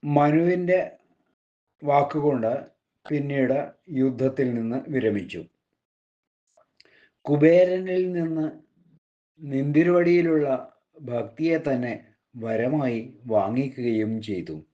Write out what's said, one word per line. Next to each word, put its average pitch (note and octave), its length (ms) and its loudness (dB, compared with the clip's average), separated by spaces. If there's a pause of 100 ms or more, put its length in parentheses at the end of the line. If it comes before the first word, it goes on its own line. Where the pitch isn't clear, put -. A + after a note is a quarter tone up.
മനുവിൻ്റെ E3 760 2 (1040)
വാക്കുകൊണ്ട് C#3+ 680 0 (540)
പിന്നീട് C#3 520 0 (340)
യുദ്ധത്തിൽ C3 640 0
നിന്ന് A#2 240 -4 (100)
വിരമിച്ചു. G#2 520 -2 (1800)
കുബേരനിൽ F3+ 880 4
നിന്ന് E3 340 -4 (960)
നിന്തിരുവടിയിലുള്ള D#3 1300 2 (400)
ഭക്തിയെ D3+ 480 -2
തന്നെ B2 460 -4 (300)
വരമായി A#2 760 -2 (140)
വാങ്ങിക്കുകയും A2+ 960 -2
ചെയ്തു. E2+ 340 -8 (180)